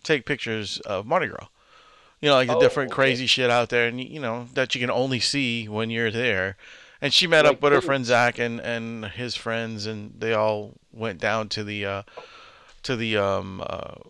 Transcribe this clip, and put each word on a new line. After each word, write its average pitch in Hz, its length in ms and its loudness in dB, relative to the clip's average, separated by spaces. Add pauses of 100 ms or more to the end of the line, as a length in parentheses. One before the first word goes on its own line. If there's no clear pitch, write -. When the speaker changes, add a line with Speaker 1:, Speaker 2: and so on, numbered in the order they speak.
Speaker 1:
take 147 240 0
pictures 110 540 -4
of 104 260 -4
Mardi 156 220 0
Gras. - 180 -12 (760)
You 147 80 0
know, 143 60 6
like, 127 140 4
the 147 80 2
Speaker 2:
Oh, 170 40 4
Speaker 1:
different 135 320 4
Speaker 2:
okay. - 40 -6
Speaker 1:
crazy 131 300 2
shit 127 240 2
out 120 200 4
there, 120 180 4
and 117 80 -4
y-, 127 120 -8
you 156 120 -12
know, 120 340 -6
that 131 200 0
you 127 60 -2
can 123 100 0
only 127 300 0
see 117 480 -2
when 110 220 -2
you're 113 200 0
there. 101 460 -2 (460)
And 139 120 0
she 185 120 4
met 160 200 6
Speaker 2:
Like 143 80 8
Speaker 1:
up - 80 -6
with 143 100 6
her 139 80 6
Speaker 2:
who? - 60 -6
Speaker 1:
friend 135 180 0
Zach 120 340 4
and, 117 220 -2
and 113 460 -6
his 117 300 -8
friends, 113 500 -6
and 107 320 -10
they 113 160 -2
all 107 400 0 (180)
went 110 280 -8
down 110 300 -2
to 107 140 -6
the, 104 220 -6
uh, 98 160 -4 (800)
to 131 140 -2
the, 110 200 0
um, 95 500 -2
uh, - 280 -10 (160)